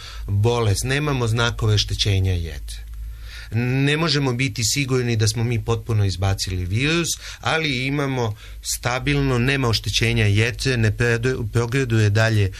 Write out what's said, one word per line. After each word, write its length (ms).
bolest. 580
Nemamo 420
znakove 480
oštećenja 580
jetre. 440
Ne 400
možemo 360
biti 320
sigurni 520
da 120
smo 160
mi 200
potpuno 400
izbacili 600
virus, 440
ali 460
imamo 480
stabilno, 760
nema 300
oštećenja 580
jetre, 500
ne 140
predu-, 640
progreduje 580
dalje 500